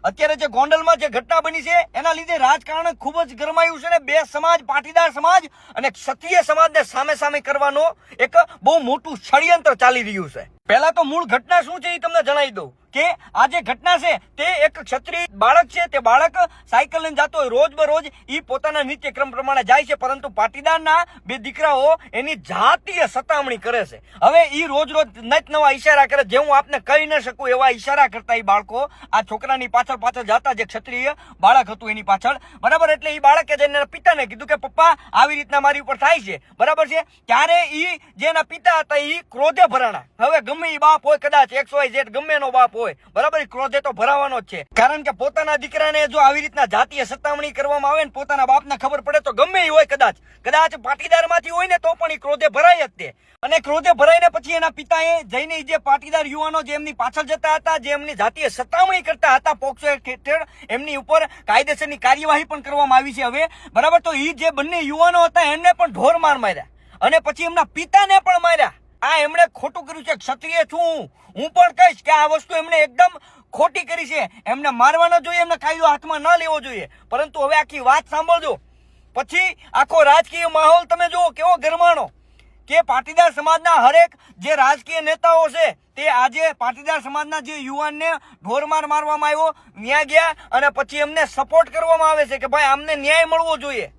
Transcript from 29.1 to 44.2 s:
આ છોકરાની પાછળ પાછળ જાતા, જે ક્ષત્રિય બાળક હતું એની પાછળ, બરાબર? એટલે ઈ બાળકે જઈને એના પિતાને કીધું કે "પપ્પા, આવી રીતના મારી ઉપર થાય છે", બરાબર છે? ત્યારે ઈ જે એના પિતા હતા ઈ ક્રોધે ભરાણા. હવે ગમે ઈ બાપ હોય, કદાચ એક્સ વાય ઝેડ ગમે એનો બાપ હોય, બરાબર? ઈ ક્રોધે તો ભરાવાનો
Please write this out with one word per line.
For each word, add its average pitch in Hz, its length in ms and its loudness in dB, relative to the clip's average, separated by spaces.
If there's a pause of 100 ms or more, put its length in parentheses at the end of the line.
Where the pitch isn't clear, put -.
આ 214 100 2
છોકરાની 254 460 -6
પાછળ 240 280 -2
પાછળ 240 260 -6
જાતા, 233 300 0
જે 220 120 -4
ક્ષત્રિય 247 520 -8 (240)
બાળક 214 300 4
હતું 220 200 -12
એની 214 120 -8
પાછળ, 196 380 -2 (200)
બરાબર? 320 300 2
એટલે 302 200 -2
ઈ 302 80 -8
બાળકે 294 380 4
જઈને 285 220 0
એના 285 60 0
પિતાને 302 420 0
કીધું 220 220 -16
કે 302 80 0
"પપ્પા, 320 400 2 (160)
આવી 277 220 2
રીતના 285 260 -2
મારી 285 200 0
ઉપર 262 160 -8
થાય 302 240 2
છે", 190 220 -12 (160)
બરાબર 302 300 2
છે? 311 120 -2 (260)
ત્યારે 330 460 2
ઈ 330 260 -4 (180)
જે 233 100 -4
એના 320 160 0
પિતા 330 380 0
હતા 294 160 -4
ઈ 294 240 -4 (100)
ક્રોધે 311 360 2
ભરાણા. 220 380 -2 (160)
હવે 294 200 2
ગમે 320 320 -8
ઈ 294 60 -8
બાપ 302 260 4
હોય, 294 140 2
કદાચ 285 340 2
એક્સ 269 200 -6
વાય 285 160 0
ઝેડ 233 220 -4
ગમે 302 240 -4
એનો 277 160 -2
બાપ 247 260 2
હોય, 214 180 -6 (200)
બરાબર? 302 260 -2
ઈ 277 60 -10
ક્રોધે 262 340 -6
તો 277 120 -6
ભરાવાનો 269 480 -2